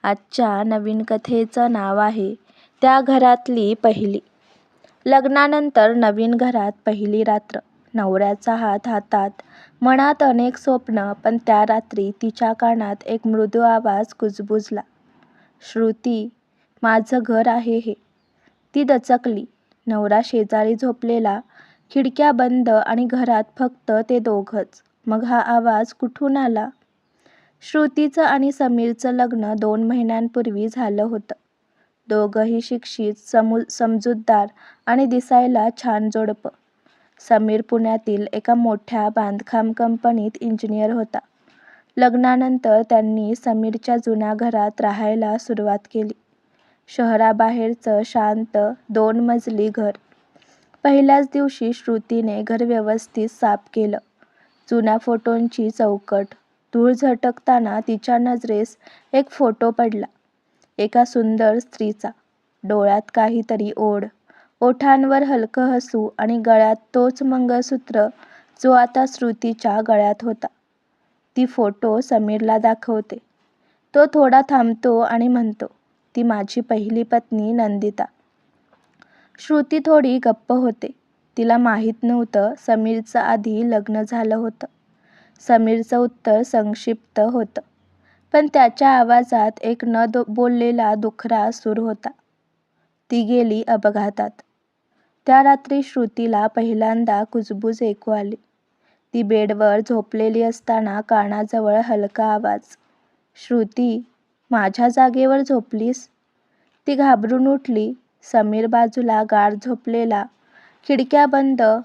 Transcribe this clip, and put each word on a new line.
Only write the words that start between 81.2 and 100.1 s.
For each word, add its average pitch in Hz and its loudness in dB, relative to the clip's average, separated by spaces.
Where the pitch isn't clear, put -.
तिला 233 2
माहीत 226 0
नव्हतं 233 0
समीरचं 226 -2
आधी 226 -2
लग्न 214 -2
झालं 220 -2
होतं. 226 -8
समीरचं 226 2
उत्तर 240 0
संक्षिप्त 220 -4
होतं, 226 -2
पण 302 4
त्याच्या 269 4
आवाजात 240 2
एक 233 -4
न 233 0
दो-, 233 -2
बोललेला 240 0
दुखरा 220 -4
सूर 214 -6
होता. 226 -6
"ती 240 0
गेली 226 0
अपघातात." 208 -2
त्या 269 6
रात्री 277 2
श्रुतीला 226 -2
पहिल्यांदा 226 0
कुजबूज 220 -4
ऐकू 214 -4
आली. 208 -4
ती 233 -2
बेडवर 214 2
झोपलेली 220 -2